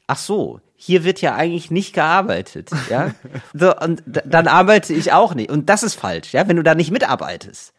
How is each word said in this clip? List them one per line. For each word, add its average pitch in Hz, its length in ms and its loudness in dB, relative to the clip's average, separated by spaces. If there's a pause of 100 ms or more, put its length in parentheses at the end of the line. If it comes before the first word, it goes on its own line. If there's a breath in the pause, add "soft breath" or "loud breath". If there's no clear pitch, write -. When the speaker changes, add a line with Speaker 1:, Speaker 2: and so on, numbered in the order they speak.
Speaker 1:
ach - 120 -4
so, 135 420 -6 (160)
hier 175 260 0
wird 185 200 -2
ja 139 120 0
eigentlich 165 360 -4
nicht 185 240 -4
gearbeitet, 175 760 -2 (200)
ja. 139 220 -2 (200)
Speaker 2:
<laughs> - 220 -16
Speaker 1:
So, 180 200 4
und 165 300 -4
d-, 123 220 -4
dann 165 200 4
arbeite 185 460 4
ich 160 220 -2
auch 190 200 4
nicht. 113 160 -6
Und 151 200 0
das 208 120 4
ist 226 120 -4
falsch, 85 400 -6
ja, 160 120 2
wenn 175 100 2
du 170 60 0
da 160 120 4
nicht 160 160 0
mitarbeitest. - 880 -6